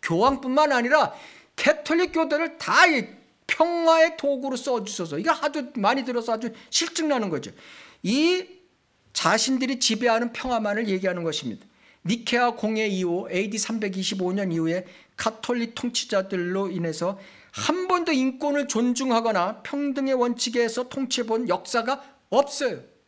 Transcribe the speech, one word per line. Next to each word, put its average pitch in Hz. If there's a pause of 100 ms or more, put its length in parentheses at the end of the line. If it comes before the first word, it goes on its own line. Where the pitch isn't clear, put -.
교황뿐만 262
아니라 247 (420)
가톨릭 320
교도를 320
다 302
이 285 (400)
평화의 330
도구로 277
써 240
주소서. 160
이거 320
하도 294 (120)
많이 233
들어서 240
아주 226 (200)
실증나는 294
거죠. 139 (520)
이 330 (680)
자신들이 247
지배하는 233
평화만을 220
얘기하는 185
것입니다. 147 (400)
니케아 240
공회 220
이후 185
에이디 202
삼백이십오 196
년 196
이후에 165 (300)
가톨릭 233
통치자들로 190
인해서 170 (340)
한 359
번도 349
인권을 277
존중하거나 233
평등의 277
원칙에서 240
통치해본 233
역사가 233 (280)
없어요. 247 (280)